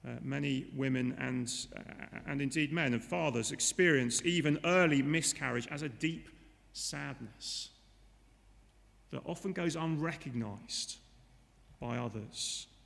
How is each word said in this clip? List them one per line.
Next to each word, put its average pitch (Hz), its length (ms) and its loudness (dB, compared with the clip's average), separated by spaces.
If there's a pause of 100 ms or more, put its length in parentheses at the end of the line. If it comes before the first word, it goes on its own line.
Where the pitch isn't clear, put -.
Uh, 120 40 -8 (100)
many 139 540 -2
women 131 440 0
and, 127 320 -2 (240)
uh, - 500 -12
and 139 160 -2
indeed 147 300 2
men 156 220 2
and 117 100 0
fathers 143 480 0
experience 135 720 4
even 151 400 4
early 170 380 6
miscarriage 135 680 0
as 147 100 -6
a 156 80 -2
deep 160 400 -2 (420)
sadness - 1000 -8 (1400)
that 135 140 -8
often 175 260 -4
goes 170 240 0
unrecognized 147 1200 -4 (840)
by 120 160 -4
others. - 680 -6 (180)